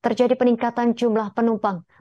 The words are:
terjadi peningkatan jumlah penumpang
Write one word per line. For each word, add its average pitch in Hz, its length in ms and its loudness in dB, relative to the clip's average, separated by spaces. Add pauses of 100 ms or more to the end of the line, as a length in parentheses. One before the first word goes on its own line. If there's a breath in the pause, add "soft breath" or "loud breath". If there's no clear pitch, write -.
terjadi 240 320 2
peningkatan 240 640 0
jumlah 220 400 -2
penumpang 214 480 -2 (160 soft breath)